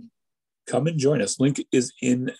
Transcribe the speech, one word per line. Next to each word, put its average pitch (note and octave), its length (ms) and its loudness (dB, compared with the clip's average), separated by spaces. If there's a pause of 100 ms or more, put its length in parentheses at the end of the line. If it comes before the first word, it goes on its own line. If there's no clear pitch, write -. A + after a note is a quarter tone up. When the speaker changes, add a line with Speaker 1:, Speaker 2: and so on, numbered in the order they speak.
(120)
Speaker 1:
<laughs> - 560 -20
Speaker 2:
Come C3 200 0
and E3 100 -2
join C#3 240 2
us. - 200 -4
Link C3+ 200 2 (120)
is B2+ 180 2 (100)
in B2+ 380 0